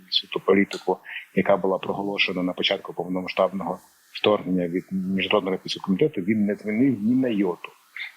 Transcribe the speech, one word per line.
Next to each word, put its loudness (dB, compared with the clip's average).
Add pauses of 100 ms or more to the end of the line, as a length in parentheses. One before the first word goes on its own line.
всю -2
ту -4
політику, 2 (380)
яка 4
була 0
проголошена -2
на -2
початку -2
повномасштабного -2 (340)
вторгнення 2
від -2
Міжнародного 0
олімпійського -8
комітету, 0
він 2
не 0
змінив 0
ні 2
на 2
йоту. -2 (480)